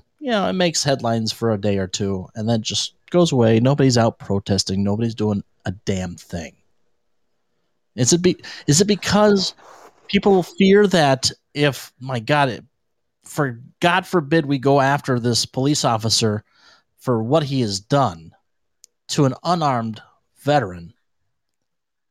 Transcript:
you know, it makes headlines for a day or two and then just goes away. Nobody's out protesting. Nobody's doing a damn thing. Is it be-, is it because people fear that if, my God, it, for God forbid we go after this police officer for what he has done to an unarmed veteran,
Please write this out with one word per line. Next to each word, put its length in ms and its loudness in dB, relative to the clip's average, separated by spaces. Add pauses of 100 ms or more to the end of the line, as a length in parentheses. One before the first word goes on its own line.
(200)
you 100 -8
know, 180 0
it 60 -2
makes 300 -2
headlines 480 -2
for 200 -2
a 80 -2
day 200 -2
or 80 -4
two 480 -6
and 120 -8
then 140 0
just 320 -8 (160)
goes 220 2
away. 280 4
Nobody's 380 2
out 220 0
protesting. 640 -4
Nobody's 320 -2
doing 280 -2 (220)
a 60 -8
damn 440 -8
thing. 400 -12 (1400)
Is 180 2
it 80 2
be-, 220 0 (240)
is 140 4
it 40 4
because 680 2 (540)
people 340 2
fear 420 4
that 460 2 (240)
if, 440 -2
my 200 -6
God, 300 2
it, 140 -8 (600)
for 360 -4 (200)
God 260 2
forbid 400 0
we 140 -2
go 200 4
after 400 0
this 280 -2
police 360 -2
officer 600 0 (540)
for 240 -2
what 220 0
he 160 -4
has 220 -4
done 500 -2 (800)
to 160 2
an 80 0 (100)
unarmed 580 -2 (380)
veteran, 540 -2 (1160)